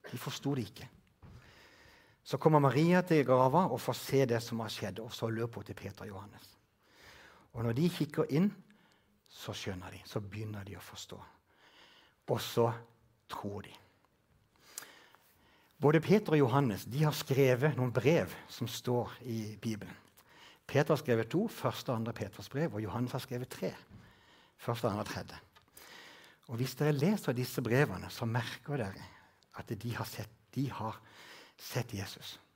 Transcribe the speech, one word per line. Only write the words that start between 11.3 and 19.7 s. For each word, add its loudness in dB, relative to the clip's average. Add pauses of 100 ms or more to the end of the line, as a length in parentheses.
Og 0
så 2 (640)
tror -8
de. -20 (2000)
Både 6
Peter 4
og 6
Johannes, 2
de 0
har 2
skrevet 4
noen 0
brev 4 (160)
som -6
står -2
i -4 (240)
Bibelen. -6 (720)